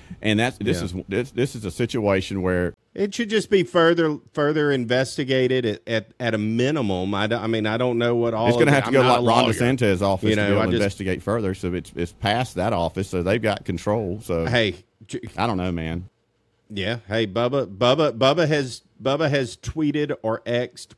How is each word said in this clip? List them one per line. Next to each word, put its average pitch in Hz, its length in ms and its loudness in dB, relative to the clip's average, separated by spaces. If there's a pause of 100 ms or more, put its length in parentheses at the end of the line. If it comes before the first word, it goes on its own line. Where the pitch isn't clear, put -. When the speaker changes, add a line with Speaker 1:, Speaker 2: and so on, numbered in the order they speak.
(220)
Speaker 1:
And 104 160 2
that's, 123 200 0
this 104 200 -2
Speaker 2:
Yeah. 85 60 -4
Speaker 1:
is, 90 100 -8 (140)
this, 117 240 -4
this 127 240 -2
is 107 80 -12
a 90 80 -4
situation 98 680 -2
where 90 300 0 (220)
Speaker 2:
It 202 180 -2
should 233 160 -4
just 214 220 0
be 190 140 4
further, 165 540 2 (160)
further 147 360 2
investigated 127 960 0
at, 104 220 -2
at, 110 180 0 (140)
at 117 140 0
a 107 40 -2
minimum. 107 760 0
I 101 140 0
don't, 110 160 -2
I 113 60 -4
mean, 110 180 0
I 107 100 0
don't 120 220 0
know 120 160 2
what 117 200 0
all 113 120 0
Speaker 1:
it's 120 100 2
gonna 147 140 4
Speaker 2:
of 147 40 4
Speaker 1:
have 139 40 4
Speaker 2:
it, - 40 4
Speaker 1:
to 107 40 -4
Speaker 2:
I'm 123 60 -2
Speaker 1:
go 135 100 6
to, 127 60 4
Speaker 2:
not 120 160 4
Speaker 1:
like, 117 100 4
Speaker 2:
a - 20 6
Speaker 1:
Ron 120 100 6
Speaker 2:
lawyer. 113 80 2
Speaker 1:
DeSantis' 120 480 2
office 98 280 0
Speaker 2:
You 107 60 2
Speaker 1:
to 104 60 0
Speaker 2:
know, 101 40 2
Speaker 1:
be 101 60 2
able 107 100 2
Speaker 2:
I - 40 0
Speaker 1:
to - 40 0
Speaker 2:
just 117 120 0
Speaker 1:
investigate 95 420 -2
further. 101 300 -2
So 90 200 -4
it's, 85 220 -8
it's 85 160 -4
past 113 420 -2
that 95 180 -2
office, 90 360 -2
so 87 160 -2
they've 107 180 0
got 104 220 -2
control. 101 580 -4
So 82 240 -2
Speaker 2:
Hey, 110 300 2 (320)
j- - 140 -10 (140)
Speaker 1:
I 113 120 0
don't 104 80 -2
know, 90 160 -2
man. 85 360 -6 (600)
Speaker 2:
Yeah. 104 280 -4 (100)
Hey, 110 180 0
Bubba, 120 400 -2
Bubba, 123 500 2
Bubba 143 300 4
has, 139 360 -2 (200)
Bubba 143 260 0
has 135 280 -2
tweeted 147 680 -2
or 110 240 -2
X'd, - 520 -4